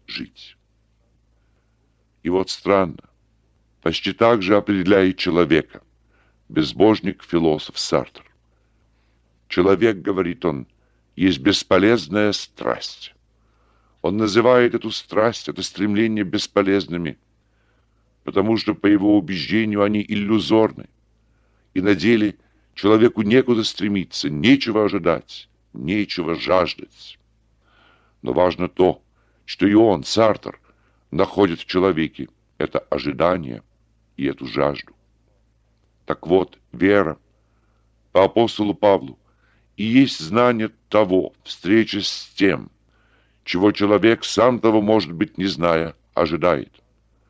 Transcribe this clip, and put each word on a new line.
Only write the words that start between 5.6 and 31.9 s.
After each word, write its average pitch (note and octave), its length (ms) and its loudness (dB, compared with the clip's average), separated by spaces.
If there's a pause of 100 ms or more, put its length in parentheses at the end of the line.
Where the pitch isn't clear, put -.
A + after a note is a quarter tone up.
безбожник-философ E2 1300 -2
Сартр. - 460 -6 (1200)
«Человек, — G2 540 2
говорит F2+ 420 -4
он, — C#2+ 220 -4 (500)
есть F2 220 2
бесполезная G2 920 0
страсть». - 840 -8 (880)
Он F#2 140 -4
называет A#2 580 2
эту A2 160 -6
страсть, - 580 -4
это F#2 140 -8
стремление G#2 600 -2
бесполезными, F#2 960 -2 (1040)
потому G#2+ 320 -2
что, G#2 180 -4
по D#2+ 120 -4
его G#2 300 4
убеждению, G2+ 680 -2
они G#2 240 0
иллюзорны. G#2+ 840 0 (840)
И F#2+ 60 -4
на G2+ 140 2
деле G#2 420 0 (380)
человеку A2 480 2
некуда A2+ 420 2
стремиться, G2 680 -6
нечего G#2+ 540 2
ожидать, F2 640 -4 (240)
нечего E2 640 -6
жаждать. - 840 -4 (1040)
Но B1 100 -6
важно F2+ 360 0
то, - 340 0 (420)
что - 220 -2
и G#2 80 2
он, G#2 300 4
Сартр, - 560 -2 (500)
находит F2+ 500 0
в - 60 -18
человеке E2 640 -2 (300)